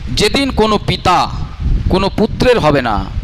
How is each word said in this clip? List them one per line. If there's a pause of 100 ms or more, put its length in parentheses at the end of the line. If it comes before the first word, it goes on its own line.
(120)
যেদিন
কোনো
পিতা (640)
কোনো
পুত্রের
হবে
না, (200)